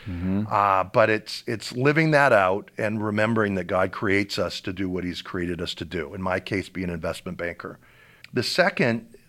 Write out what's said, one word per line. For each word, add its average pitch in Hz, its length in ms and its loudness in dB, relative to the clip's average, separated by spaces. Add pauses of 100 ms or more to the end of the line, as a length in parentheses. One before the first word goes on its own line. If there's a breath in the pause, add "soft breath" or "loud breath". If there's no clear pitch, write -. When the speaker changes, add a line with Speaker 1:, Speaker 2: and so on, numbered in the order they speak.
Speaker 1:
Mm-hmm. 92 420 -2
Speaker 2:
Uh, 101 360 2
but 110 240 4
it's, - 360 -4
it's 117 280 -8
living 147 380 4
that 143 200 6
out 98 460 4
and 107 260 -2
remembering 107 520 2
that 90 100 -2
God 92 260 0
creates 101 480 0
us 87 220 -4
to 101 100 -6
do 95 160 -4
what 90 160 -4
he's 90 180 -6
created 87 400 -6
us 85 120 -6
to - 100 -10
do, 82 300 -8
in 95 80 -8
my 92 180 -2
case, 92 300 -4
be 92 140 -8
an 87 80 -4
investment 85 460 -6
banker. 85 420 -10 (520 loud breath)
The 120 120 -2
second, 147 720 0 (120)